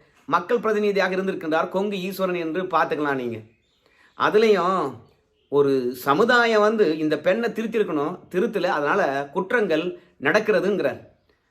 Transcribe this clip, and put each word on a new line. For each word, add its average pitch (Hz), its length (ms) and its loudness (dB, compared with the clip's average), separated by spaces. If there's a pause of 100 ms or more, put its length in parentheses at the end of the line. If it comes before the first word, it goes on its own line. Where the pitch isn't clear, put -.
(260)
மக்கள் 180 320 0
பிரதிநிதியாக 202 580 0
இருந்திருக்கின்றார் 175 520 -2
கொங்கு 196 320 -4
ஈஸ்வரன் 185 340 -4
என்று 165 280 -4
பார்த்துக்கலாம் 156 520 -2
நீங்க. 120 240 -6 (800)
அதுலயும் 180 760 2 (540)
ஒரு 135 460 2
சமுதாயம் 226 680 4
வந்து 208 380 2
இந்த 151 200 0
பெண்ணை 214 320 0
திருத்திருக்கணும், 185 680 -2 (120)
திருத்தல, 190 340 -2
அதனால 147 680 0
குற்றங்கள் 185 680 -2 (220)
நடக்கிறதுங்கிறார். 180 800 0 (500)